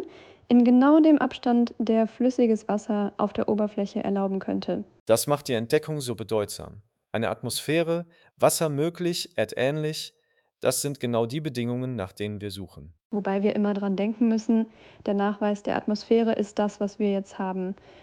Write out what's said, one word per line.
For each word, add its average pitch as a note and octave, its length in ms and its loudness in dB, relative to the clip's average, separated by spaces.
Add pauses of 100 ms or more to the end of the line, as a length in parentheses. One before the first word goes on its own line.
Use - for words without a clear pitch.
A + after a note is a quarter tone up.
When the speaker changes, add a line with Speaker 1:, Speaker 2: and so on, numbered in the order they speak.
(480)
Speaker 1:
in A#3+ 180 6
genau C4 340 8
dem D#4 180 8
Abstand, A#3+ 600 0
der A3 300 2
flüssiges A#3+ 600 2
Wasser G#3 500 -2
auf G#3 140 0
der - 160 -4
Oberfläche G#3 560 -2
erlauben G3 360 -2
könnte. F#3+ 440 -4 (220)
Speaker 2:
Das A2+ 200 2
macht D3 220 -2
die C3 60 -2
Entdeckung D3 480 0
so B2 140 -6
bedeutsam. G2 640 -4 (320)
Eine A2 160 -2
Atmosphäre, E3 760 -2 (300)
Wasser D#3 320 2
möglich, E3+ 720 -4
erdähnlich, D3+ 760 -2 (460)
das B2 220 0
sind C#3+ 180 -6
genau A#2 260 0
die B2 140 -6
Bedingungen, B2 560 -4
nach F#2 160 -6
denen G#2 300 -6
wir G#2 100 -8
suchen. F2 420 -14 (180)
Speaker 1:
Wobei G3 320 -2
wir G#3 120 2
immer G#3 180 0
dran G3+ 220 -2
denken G#3+ 320 0
müssen, A3 400 2 (380)
der G#3 80 0
Nachweis G3+ 500 -2
der - 140 -4
Atmosphäre A3+ 560 0
ist - 260 -4
das, G#3 220 -2
was G3+ 180 -6
wir G#3 120 0
jetzt G3 280 -6
haben. F#3+ 360 -4 (280)